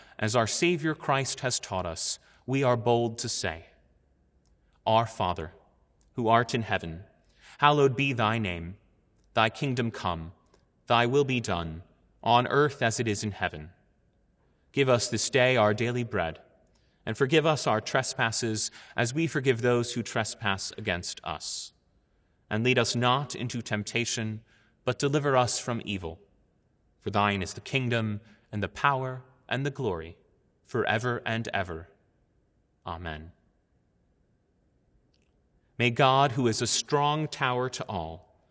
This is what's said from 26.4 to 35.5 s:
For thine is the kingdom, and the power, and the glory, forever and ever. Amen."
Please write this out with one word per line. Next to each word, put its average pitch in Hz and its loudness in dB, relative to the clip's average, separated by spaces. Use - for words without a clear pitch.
For - -8
thine 101 2
is 85 -6
the - -16
kingdom, 117 -2
and 104 -4
the 95 0
power, 131 -2
and 131 -2
the 147 -2
glory, 87 -6
forever 117 -2
and 113 -4
ever. 87 -8
Amen." 85 -10